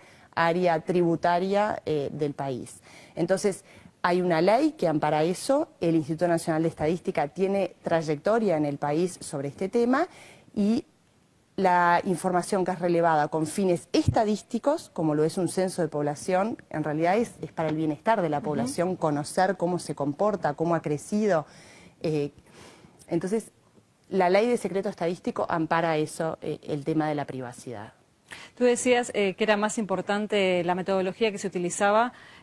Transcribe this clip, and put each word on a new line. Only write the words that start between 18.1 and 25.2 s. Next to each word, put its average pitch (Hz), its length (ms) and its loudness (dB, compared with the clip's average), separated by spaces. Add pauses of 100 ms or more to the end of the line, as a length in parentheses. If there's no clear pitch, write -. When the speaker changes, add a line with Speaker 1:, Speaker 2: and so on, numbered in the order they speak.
Speaker 1:
de 165 60 0
la 147 120 -2
Speaker 2:
Ujú. - 60 -6
Speaker 1:
población, 151 520 -2
conocer 165 580 0
cómo 175 240 -2
se - 160 -8
comporta, 151 600 -2
cómo 165 200 0
ha 160 60 0
crecido. 165 640 0 (560)
Eh, 151 300 -2 (760)
entonces, 185 440 -4 (580)
la 185 200 2
ley 202 200 4
de 240 80 2
secreto 196 320 -4
estadístico - 580 -4